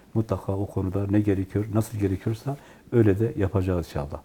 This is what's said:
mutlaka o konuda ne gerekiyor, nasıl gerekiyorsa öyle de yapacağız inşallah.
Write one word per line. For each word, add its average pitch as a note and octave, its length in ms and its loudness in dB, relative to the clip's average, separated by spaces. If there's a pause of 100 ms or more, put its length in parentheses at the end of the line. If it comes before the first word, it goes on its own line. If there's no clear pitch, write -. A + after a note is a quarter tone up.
(140)
mutlaka G2 420 -2
o G2 100 -4
konuda G2 440 -2
ne G#2+ 100 4
gerekiyor, G2+ 440 0 (100)
nasıl G#2+ 240 -2
gerekiyorsa A2 580 -2 (360)
öyle G#2+ 260 6
de A2+ 180 0
yapacağız F#2 500 0
inşallah. C#2+ 380 -8